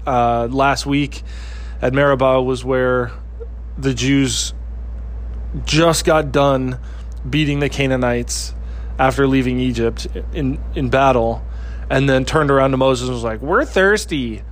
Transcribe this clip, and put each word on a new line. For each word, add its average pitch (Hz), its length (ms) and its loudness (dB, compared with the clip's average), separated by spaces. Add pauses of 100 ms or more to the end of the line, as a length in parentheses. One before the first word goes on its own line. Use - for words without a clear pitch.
uh, 120 440 2
last 135 360 2
week. 143 360 -2 (600)
At 127 100 0
Meribah 131 480 4
was 127 240 -2
where 127 460 0 (680)
the 135 160 -2
Jews 131 600 0 (1120)
just 160 400 4
got 156 260 2
done 131 460 2 (500)
beating 143 300 0
the 143 100 0
Canaanites 123 840 0 (440)
after 131 280 4
leaving 127 320 2
Egypt 117 480 0 (260)
in, 139 260 -2 (160)
in 135 140 -2
battle, 123 540 4 (480)
and 135 180 2
then 131 160 4
turned 147 260 2
around 135 200 4
to 135 60 0
Moses 127 320 2
and 127 60 -4
was 117 100 -4
like, 113 180 -4
"We're 196 240 2
thirsty." 156 840 0